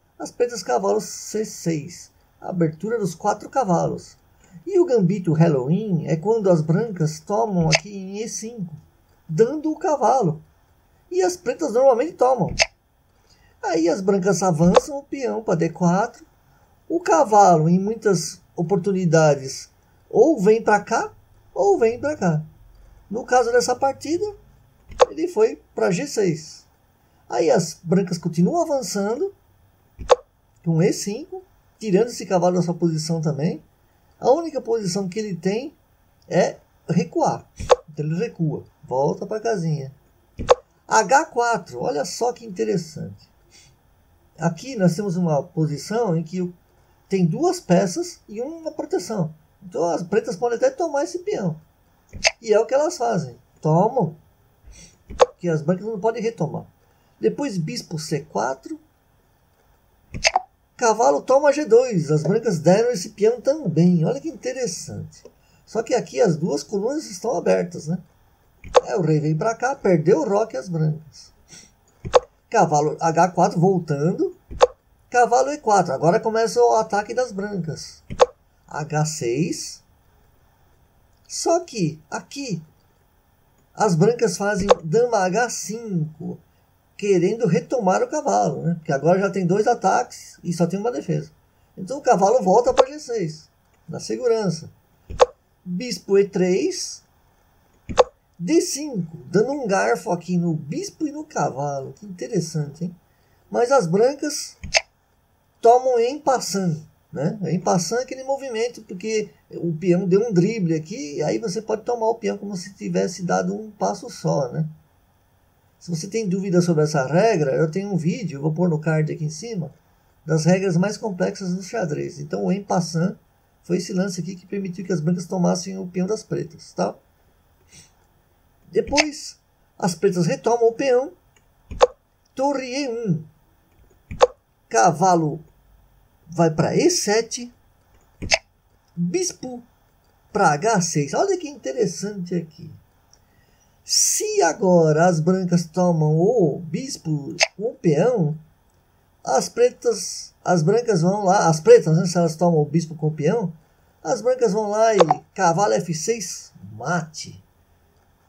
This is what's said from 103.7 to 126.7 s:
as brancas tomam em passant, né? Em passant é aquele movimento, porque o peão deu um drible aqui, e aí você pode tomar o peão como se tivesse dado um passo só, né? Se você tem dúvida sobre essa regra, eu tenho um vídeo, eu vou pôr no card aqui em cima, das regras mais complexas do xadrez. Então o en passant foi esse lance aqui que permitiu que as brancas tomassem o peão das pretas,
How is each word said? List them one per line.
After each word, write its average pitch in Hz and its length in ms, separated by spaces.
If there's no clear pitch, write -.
as 254 140
brancas 262 720
tomam 247 380
em 254 180
passant, 196 640
né? 180 320
Em 175 160
passant 202 400
é 262 40
aquele 262 200
movimento, 247 600
porque 214 460
o 170 220
peão 180 340
deu 190 140
um 240 100
drible 180 420
aqui, 220 440
e - 40
aí 208 160
você 220 240
pode 214 200
tomar 226 260
o 226 80
peão 202 220
como 202 180
se 180 200
tivesse 185 480
dado 185 300
um 214 180
passo 208 380
só, 160 440
né? 156 120
Se - 120
você 175 180
tem 220 220
dúvida 185 320
sobre 156 220
essa 147 220
regra, 160 460
eu 156 180
tenho 196 220
um 180 60
vídeo, 165 400
eu 139 40
vou 156 120
pôr 175 160
no 151 100
card 156 320
aqui 151 140
em 151 40
cima, 190 440
das 156 200
regras 185 320
mais 202 200
complexas 190 560
do 190 80
xadrez. 143 580
Então 190 260
o 180 80
en 202 100
passant 185 540
foi 175 140
esse - 140
lance 185 300
aqui 185 140
que - 100
permitiu 190 400
que 190 80
as 151 80
brancas 180 240
tomassem 185 520
o 185 100
peão 185 200
das 214 160
pretas, - 480